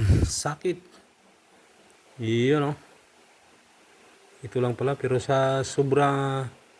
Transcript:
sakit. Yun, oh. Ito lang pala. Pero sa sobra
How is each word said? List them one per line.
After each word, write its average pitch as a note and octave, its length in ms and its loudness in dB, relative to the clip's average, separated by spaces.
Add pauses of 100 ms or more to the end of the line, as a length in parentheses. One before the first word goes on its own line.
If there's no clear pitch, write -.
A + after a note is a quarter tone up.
(240)
sakit. - 560 -4 (1400)
Yun, B2+ 560 0
oh. C#3+ 40 -6 (1600)
Ito A#2+ 220 -8
lang B2 100 0
pala. C3 240 -2
Pero B2+ 240 -2
sa C3+ 400 0
sobra C#3 840 0 (380)